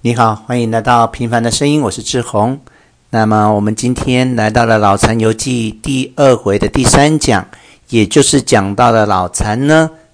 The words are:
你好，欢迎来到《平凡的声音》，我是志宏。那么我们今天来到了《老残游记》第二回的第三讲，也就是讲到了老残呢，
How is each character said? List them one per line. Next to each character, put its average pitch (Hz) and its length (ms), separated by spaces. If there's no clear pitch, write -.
你 120 120
好， 113 220
欢 123 240
迎 117 100
来 113 100
到 117 260
《平 120 220
凡 117 140
的 117 80
声 143 180
音》， 151 120
我 147 100
是 123 120
志 123 180
宏。 123 400
那 110 160
么 107 280
我 104 40
们 104 160
今 120 200
天 127 420
来 107 140
到 117 140
了 113 140
《老 101 180
残 113 220
游 110 140
记》 113 500
第 135 340
二 135 200
回 101 220
的 104 100
第 131 160
三 147 340
讲， 104 260
也 113 180
就 139 160
是 139 180
讲 101 340
到 120 180
了 110 140
老 92 220
残 110 380
呢， 156 240